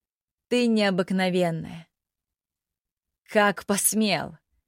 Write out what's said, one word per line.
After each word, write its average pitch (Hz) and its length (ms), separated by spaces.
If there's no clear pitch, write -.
ты 240 180
необыкновенная». 180 1200
Как 208 420
посмел 190 720